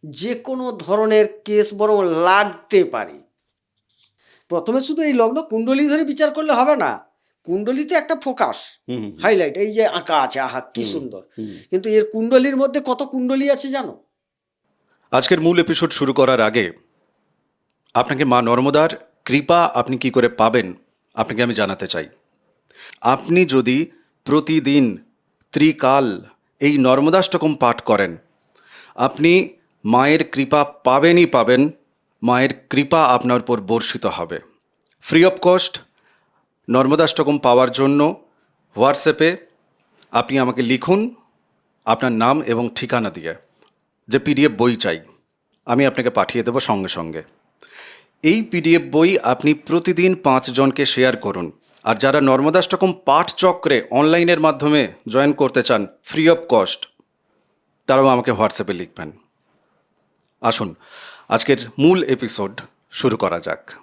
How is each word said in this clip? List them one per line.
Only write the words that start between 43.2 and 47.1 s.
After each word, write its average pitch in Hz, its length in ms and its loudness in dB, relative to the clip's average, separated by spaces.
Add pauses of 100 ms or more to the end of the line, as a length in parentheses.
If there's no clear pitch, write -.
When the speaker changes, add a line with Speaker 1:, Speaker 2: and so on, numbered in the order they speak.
Speaker 2:
যে 127 100 0
পিডিএফ 139 400 2
বই 120 180 0
চাই, 82 240 -4 (680)
আমি 131 200 2
আপনাকে 131 240 -2
পাঠিয়ে 110 340 -2
দেবো 120 160 -2
সঙ্গে 98 280 -4
সঙ্গে। 82 340 -10 (1000)